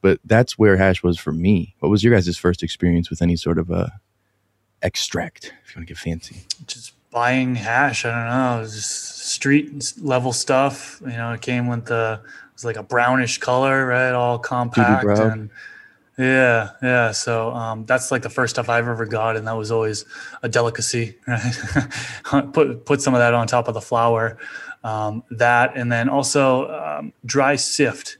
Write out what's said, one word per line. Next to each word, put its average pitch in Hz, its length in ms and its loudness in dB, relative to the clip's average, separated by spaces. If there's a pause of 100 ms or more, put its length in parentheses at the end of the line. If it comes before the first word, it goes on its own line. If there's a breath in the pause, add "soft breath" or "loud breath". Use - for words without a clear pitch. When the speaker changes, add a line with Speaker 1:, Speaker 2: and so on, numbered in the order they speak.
Speaker 1:
But 95 200 4
that's 117 360 2
where 101 180 6
hash 95 240 4
was 87 160 2
for - 160 -6
me. 85 460 2
What 73 100 0
was 101 140 4
your 120 100 6
guys' 87 240 2
first 87 240 0
experience 85 480 0
with - 140 -4
any 85 120 4
sort 82 220 -2
of 82 140 -4
a 87 200 -2 (920)
extract, - 720 -6 (120)
if - 100 -20
you - 40 -16
wanna 82 80 -12
get 85 100 -16
fancy? - 380 -8 (320)
Speaker 2:
Just - 260 -16 (180)
buying 127 440 0
hash, 120 500 0
I 117 60 -2
don't 117 180 -4
know, 123 300 0
it - 20 -6
was 110 140 -12
just - 520 -10
street 147 500 2
s-, - 220 -10
level 131 320 -2
stuff. - 680 -2
You 123 160 -10
know, 117 160 -6
it 110 80 -10
came 123 260 -2
with 120 180 -4
the, 113 380 -2
it - 300 -20
was - 120 -14
like 113 120 -4
a 107 60 -12
brownish 123 560 2
color, 135 480 2
right? 127 240 2
All 120 280 0
compact 120 640 2
Speaker 1:
brown. 104 280 4
Speaker 2:
and 107 180 -8 (680 loud breath)
yeah, 127 540 4 (120)
yeah. 123 280 2
So, 113 400 -2
um, 113 340 -8
that's, 127 260 0
like, 123 120 -2
the 117 60 -6
first 120 240 -2
stuff 117 140 -4
I've 117 220 0
ever 113 160 -4
got, 110 320 -2
and 107 100 -6
that 113 80 -4
was 110 160 -4
always 110 320 0 (400 loud breath)
a 120 60 -2
delicacy, 117 720 -2
<laughs> - 60 -12
right? - 1300 -4
Put, 135 320 2
put 139 160 2
some 131 120 2
of 123 60 4
that 120 140 6
on 117 140 2
top 120 220 0
of 113 40 -4
the 110 60 -6
flour. 113 580 0 (460 loud breath)
Um, 107 480 -6
that, 120 460 2
and 120 120 -4
then 120 200 0
also, 135 680 2
um, - 360 -8 (120)
dry 135 300 2
sift - 640 -2